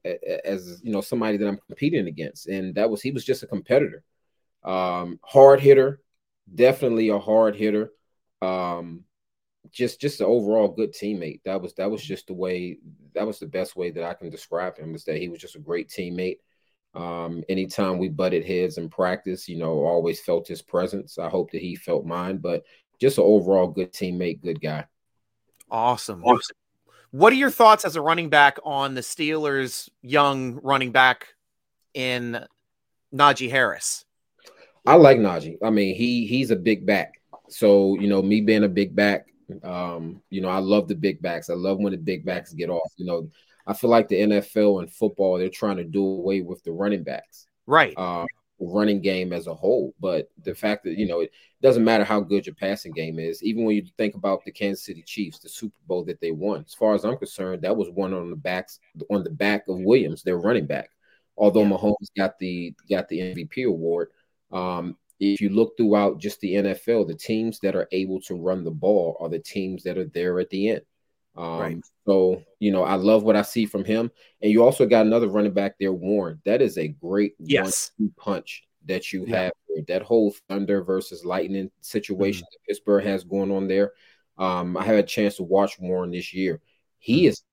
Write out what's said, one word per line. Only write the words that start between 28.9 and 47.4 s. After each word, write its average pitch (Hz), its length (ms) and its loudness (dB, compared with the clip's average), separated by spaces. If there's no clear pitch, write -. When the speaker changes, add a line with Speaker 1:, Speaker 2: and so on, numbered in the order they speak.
Speaker 2:
the 127 60 -6
Steelers' 147 880 -4
young 131 640 0
running 131 300 0
back 127 340 4
in 123 520 -6
Najee 135 360 4
Harris? 123 560 -2
Speaker 1:
I 139 100 10
like 139 220 12
Najee. 82 440 0
I 110 100 0
mean, 101 220 2
he, 120 320 -2
he's 120 260 -2
a 110 40 4
big 98 300 0
back. 95 360 -2
So, 98 500 4
you 101 80 0
know, 98 140 4
me 104 180 2
being 107 240 4
a 101 60 4
big 92 260 0
back, 104 300 0
um, 87 640 -10
you 95 120 -8
know, 92 80 -4
I 92 80 -2
love 98 320 2
the 101 60 -4
big 82 260 -2
backs. 85 280 -6
I 85 40 -6
love 95 260 -2
when 101 120 -2
the 92 60 -6
big 80 280 -6
backs 92 280 -8
get 82 160 -6
off. 82 280 -6
You 92 80 -10
know, 85 240 -6
I - 80 -6
feel - 160 -2
like 113 200 4
the 95 100 2
N 107 140 2
F 101 240 -2
L 104 220 4
and 85 120 -12
football, 98 460 -2
they're 92 100 -2
trying 98 300 -4
to 87 80 -8
do 98 180 -2
away 95 380 -2
with 87 220 -12
the 85 80 -8
running 95 320 -4
backs. - 440 -14